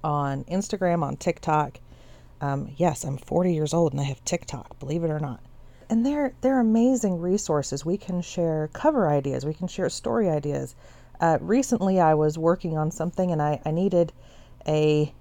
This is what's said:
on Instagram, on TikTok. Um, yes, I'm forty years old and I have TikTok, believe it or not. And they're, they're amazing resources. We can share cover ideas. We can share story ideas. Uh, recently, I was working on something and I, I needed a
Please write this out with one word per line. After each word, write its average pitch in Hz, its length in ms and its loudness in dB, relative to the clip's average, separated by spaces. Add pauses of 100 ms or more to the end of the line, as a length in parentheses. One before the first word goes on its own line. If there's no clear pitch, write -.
on 143 440 -2
Instagram, 180 580 0
on 135 120 -6
TikTok. 151 600 -2 (600)
Um, 139 360 -4
yes, 160 280 0
I'm 135 140 -6
forty 175 360 0
years 151 180 -2
old 165 200 2
and 139 80 -4
I 139 40 -2
have 139 200 -8
TikTok, - 560 -8
believe 156 240 -4
it 160 60 0
or 151 100 -4
not. 143 180 -6 (500)
And 226 160 2
they're, 285 360 0
they're 262 180 2
amazing 226 640 2
resources. 151 680 0
We 190 120 -2
can 180 220 -6
share 160 520 -2
cover 269 360 2
ideas. 139 380 0
We 156 80 -4
can 180 140 -8
share - 200 -2
story 226 400 0
ideas. 143 460 -4 (460)
Uh, 165 200 4
recently, 190 600 2
I 156 140 6
was 156 220 2
working 165 400 0
on 156 140 0
something 180 400 -2
and 156 100 0
I, 151 240 0
I 156 60 -2
needed 175 420 2 (540)
a 151 540 2